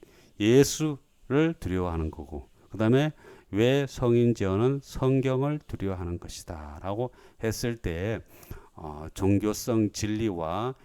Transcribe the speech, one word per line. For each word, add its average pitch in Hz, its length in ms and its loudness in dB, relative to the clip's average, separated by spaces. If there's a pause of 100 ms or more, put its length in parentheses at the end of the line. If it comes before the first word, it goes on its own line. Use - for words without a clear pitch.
(400)
예수를 139 1200 2
두려워하는 87 520 -2
거고 73 380 -14 (200)
그다음에 123 440 2 (360)
왜 127 380 2
성인 120 480 4
제어는 110 480 2
성경을 135 840 0
두려워하는 92 520 -4
것이다 78 640 -14
라고 104 300 -4 (320)
했을 113 340 -2
때, 92 420 -4 (560)
어, 78 380 -12
종교성 104 800 2
진리와 107 920 -4